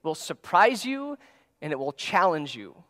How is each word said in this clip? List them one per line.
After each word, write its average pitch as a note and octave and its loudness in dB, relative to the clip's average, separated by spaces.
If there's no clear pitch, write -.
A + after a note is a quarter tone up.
will D#3+ -4
surprise G3+ 2
you C#4 -8
and D3+ -4
it - -2
will C#3 -4
challenge D#3+ 0
you G2+ -14